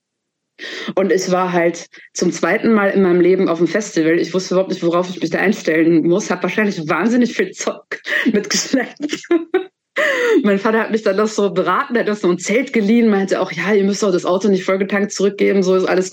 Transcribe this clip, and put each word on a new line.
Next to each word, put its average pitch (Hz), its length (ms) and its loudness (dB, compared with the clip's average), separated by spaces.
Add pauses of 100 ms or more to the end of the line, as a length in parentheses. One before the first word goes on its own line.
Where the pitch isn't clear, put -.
(920)
Und 190 180 0
ich 185 200 0
war 180 220 0
halt 170 340 0 (260)
zum 180 180 0
zweiten 180 400 0
Mal 202 200 2
in 196 100 2
meinem 175 180 4
Leben 180 300 4
auf 165 80 -2
dem 170 100 2
Festival. 170 520 0
Ich - 120 -4
wusste 185 220 -4
überhaupt 190 160 2
nicht, 185 140 -6
worauf 175 260 0
ich 180 100 -12
mich 160 120 -4
da 170 80 -2
einstellen 165 680 2
muss. 190 220 2
Hab 190 140 -2
wahrscheinlich 180 440 -2
wahnsinnig 226 460 2
viel 196 180 -2
Zeug - 300 -8 (240)
<laughs> - 260 0
mitgeschleppt. - 920 -4 (1200)
Mein 202 140 2
Vater 220 220 0
hat 214 120 -4
mich 220 120 -2
dann 196 140 0
noch 214 100 2
so 202 240 -2
beraten, 185 440 -2
er 208 80 0
hat 208 60 -2
uns 208 140 -4
noch 175 80 2
ein 180 80 -2
Zelt 233 320 -2
geliehen, 226 380 2
meinte 190 320 0
auch, 180 100 -4
ja, 170 220 -2
ihr 196 100 4
müsst 196 180 -2
doch 202 100 2
das 175 140 0
Auto 190 220 0
nicht 185 160 2
vollgetankt 196 480 -2
zurückgeben, 202 520 0
so 185 120 2
ist 185 80 2
alles 185 300 0